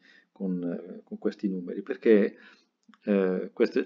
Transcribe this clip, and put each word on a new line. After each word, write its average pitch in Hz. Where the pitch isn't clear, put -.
con, 185
eh, 90
con 104
questi 104
numeri, 92
perché, 113
eh, 98
queste, 123